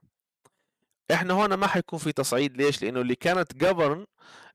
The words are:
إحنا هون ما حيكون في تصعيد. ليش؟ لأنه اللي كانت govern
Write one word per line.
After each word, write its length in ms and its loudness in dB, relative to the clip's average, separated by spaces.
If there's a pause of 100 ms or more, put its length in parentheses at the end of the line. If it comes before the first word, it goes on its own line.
(1120)
إحنا 220 0
هون 200 2
ما 140 0
حيكون 320 -4
في 120 -4
تصعيد. 460 -2
ليش؟ 240 2
لأنه 200 -2
اللي 140 0
كانت 480 -2
govern 420 2 (500)